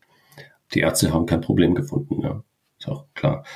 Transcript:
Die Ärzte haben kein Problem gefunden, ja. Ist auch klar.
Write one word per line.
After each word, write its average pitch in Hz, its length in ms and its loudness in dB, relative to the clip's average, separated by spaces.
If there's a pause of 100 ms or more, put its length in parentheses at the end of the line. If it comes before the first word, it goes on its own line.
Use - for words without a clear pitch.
(720)
Die - 80 2
Ärzte 82 320 2
haben 82 140 2
kein 82 140 0
Problem 85 340 4
gefunden, - 460 -4
ja. - 220 -6 (360)
Ist - 100 -12
auch 143 260 -8
klar. - 300 -2 (120)